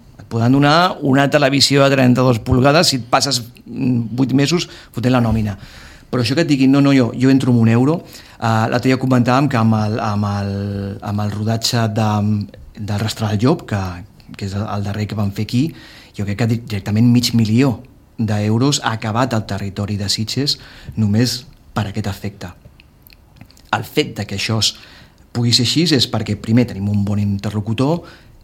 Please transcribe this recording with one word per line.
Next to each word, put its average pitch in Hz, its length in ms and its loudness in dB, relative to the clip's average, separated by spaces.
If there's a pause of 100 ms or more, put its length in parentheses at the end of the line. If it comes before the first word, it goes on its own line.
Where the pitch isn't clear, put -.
(180)
et - 80 -20
poden 113 280 0
donar 147 480 4
una 139 280 2
televisió 139 580 2
de 139 80 4
trenta-dos 127 440 4
polgades 131 480 4
si - 100 0
et 113 80 -6
passes, 135 380 -2 (220)
mm, 123 420 -2 (100)
vuit 127 160 0
mesos 147 340 0 (240)
fotent 117 220 -2
la 123 80 4
nòmina. 110 340 0 (560)
Però 127 120 0
això 113 120 -2
que 165 60 2
et 170 60 0
diguin: 135 240 4
«No, 139 100 4
no, 139 100 4
jo, 127 240 4
jo 123 140 2
entro 135 220 4
amb 120 100 4
un 113 80 4
euro», 131 340 2 (380)
eh, 117 40 -4 (240)
l'altre 123 200 0
dia 131 100 2
comentàvem 127 480 2
que 127 100 -2
amb 113 180 4
el, 107 240 -2
amb 104 260 -2
el, 101 760 -4
amb 104 200 -6
el 104 100 -4
rodatge 113 640 -2
de, 110 160 0 (680)
del 101 200 -6
Rastre 107 280 -4
del 104 120 -2
Llop, 123 280 2
que, 107 100 -4 (580)
que 104 100 -10
és 95 100 -8
el, 101 100 -4
el 101 180 -6
darrer 104 240 -4
que 104 80 -8
vam 101 160 -2
fer 110 140 -6
aquí, 123 280 -2 (440)
jo 101 80 -4
crec 98 140 -6
que 120 80 0
di-, 113 180 -2
directament 104 460 0
mig 120 240 4
milió 113 440 2 (380)
d'euros 110 680 0
ha 117 100 -2
acabat 113 400 -2
al 107 120 -2
territori 101 520 -6
de 101 120 -6
Sitges 127 480 -4 (380)
només 110 500 0 (280)
per 107 140 -2
aquest 101 200 -8
efecte. 98 400 -10 (1200)
El 110 140 -4
fet 147 320 -4
de 104 100 -6
que 101 80 -8
això 110 240 -2
es - 140 -2 (580)
pugui 120 240 0
ser 127 80 2
així 147 220 2 (100)
és 120 160 0
perquè, 104 240 -2
primer, 113 320 2
tenim 98 240 -4
un 101 160 0
bon 101 120 -2
interlocutor 107 840 -2 (420)